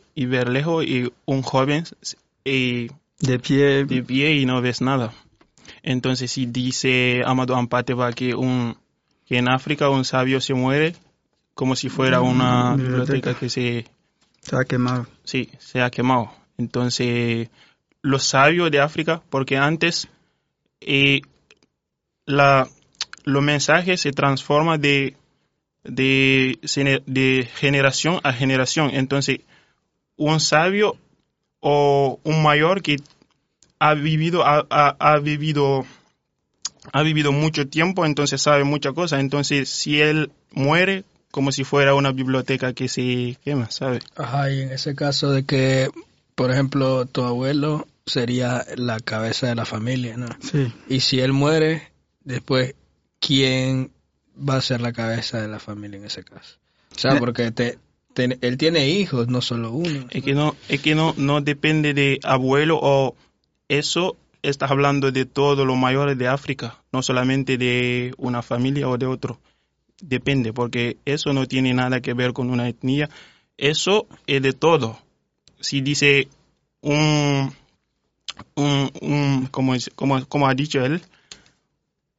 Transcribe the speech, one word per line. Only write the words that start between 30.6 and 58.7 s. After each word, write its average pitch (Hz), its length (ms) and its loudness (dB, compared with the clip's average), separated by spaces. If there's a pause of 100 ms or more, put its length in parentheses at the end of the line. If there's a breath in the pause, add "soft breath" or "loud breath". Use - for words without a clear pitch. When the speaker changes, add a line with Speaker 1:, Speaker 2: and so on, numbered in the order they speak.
Speaker 1:
o 143 640 4
un 156 200 2
mayor 156 380 4
que 147 160 -2 (800)
ha 151 140 4
vivido, 156 520 0
ha, 147 240 4
ha, 143 300 4
ha 147 200 4
vivido, 143 640 0 (1080 loud breath)
ha 139 120 0
vivido 151 280 2
mucho 151 360 0
tiempo, 170 380 0
entonces 143 360 -2
sabe 143 220 4
muchas 143 300 0
cosas. 151 260 -2
Entonces, 139 500 -2
si 147 320 -2
él 151 300 2 (200)
muere, 180 520 2 (280)
como 139 200 0
si 135 120 -4
fuera 139 320 4
una 139 160 2
biblioteca 131 600 -2
que 131 140 -6
se 123 560 -2
quema, 139 280 -2
¿sabe? 127 280 -4 (160)
Speaker 3:
Ajá, 139 360 -4
y 135 100 -4
en 131 100 -8
ese 139 240 -6
caso 143 360 -2
de 135 140 2
que, 131 440 2 (460)
por 127 160 0
ejemplo, 131 540 0
tu 127 180 -6
abuelo 139 640 -2 (180)
sería 123 580 -2 (140)
la 120 220 -4
cabeza 113 480 -4
de 120 80 -2
la 113 100 -4
familia, 117 500 -6
¿no? 120 120 -10 (120)
Speaker 2:
Sí. 135 320 -2 (160)
Speaker 3:
Y 131 140 0
si 131 180 0
él 135 140 2
muere, 156 580 2 (320)
después, 131 520 -2 (440)
¿quién 131 720 0 (460)
va 139 200 -2
a 127 40 0
ser 123 180 -2
la 117 140 -4
cabeza 113 480 -4
de 107 80 -6
la 107 100 -10
familia 104 400 -14
en 104 60 -18
ese - 180 -12
caso? - 340 -20 (380)
O - 40 -12
sea, 135 160 4
Speaker 2:
Eh. 143 40 4
Speaker 3:
porque 120 320 -2
te, 120 280 -4 (340)
te, 127 260 -2
él 123 180 -2
tiene 151 320 2